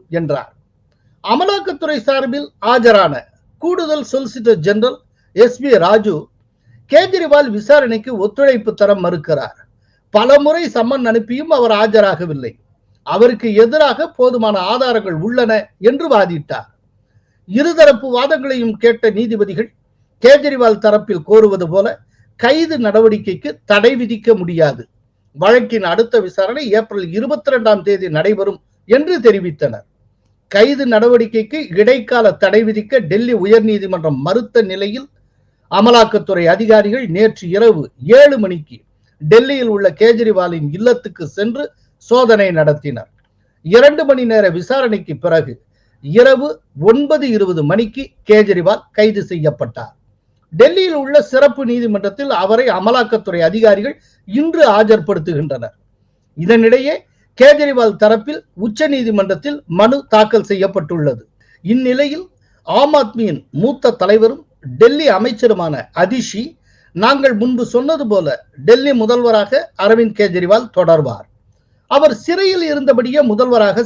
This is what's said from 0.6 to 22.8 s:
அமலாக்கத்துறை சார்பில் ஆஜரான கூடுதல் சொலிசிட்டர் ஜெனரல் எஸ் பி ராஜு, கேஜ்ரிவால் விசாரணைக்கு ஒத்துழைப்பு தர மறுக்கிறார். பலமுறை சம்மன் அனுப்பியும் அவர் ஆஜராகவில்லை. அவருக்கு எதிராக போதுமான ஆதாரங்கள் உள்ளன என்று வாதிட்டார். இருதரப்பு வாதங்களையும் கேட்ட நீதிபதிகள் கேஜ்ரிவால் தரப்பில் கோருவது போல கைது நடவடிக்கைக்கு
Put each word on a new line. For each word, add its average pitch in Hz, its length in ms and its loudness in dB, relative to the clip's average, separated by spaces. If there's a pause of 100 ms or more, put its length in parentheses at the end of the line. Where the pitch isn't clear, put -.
அமலாக்கத்துறை 320 760 -4
சார்பில் 269 480 -4 (180)
ஆஜரான 220 480 2 (480)
கூடுதல் 311 440 -4
சொலிசிட்டர் 233 540 -2
ஜெனரல் 208 380 -2 (380)
எஸ் 240 240 2
பி 277 180 -2
ராஜு, 202 380 2 (760)
கேஜ்ரிவால் 311 580 2
விசாரணைக்கு 226 680 0
ஒத்துழைப்பு 220 560 -2
தர 202 220 2
மறுக்கிறார். 170 640 -6 (540)
பலமுறை 294 560 2
சம்மன் 240 360 -4
அனுப்பியும் 240 480 -2
அவர் 233 220 2
ஆஜராகவில்லை. 180 760 0 (560)
அவருக்கு 226 480 0
எதிராக 262 540 2
போதுமான 240 460 0 (100)
ஆதாரங்கள் 220 540 -2
உள்ளன 226 320 -2 (300)
என்று 277 260 0
வாதிட்டார். 170 600 -2 (800)
இருதரப்பு 285 600 2
வாதங்களையும் 254 680 -4
கேட்ட 233 320 0
நீதிபதிகள் 208 600 -4 (540)
கேஜ்ரிவால் 254 580 2
தரப்பில் 208 440 -2
கோருவது 196 420 2
போல 196 200 0 (520)
கைது 320 380 0
நடவடிக்கைக்கு 214 720 0 (160)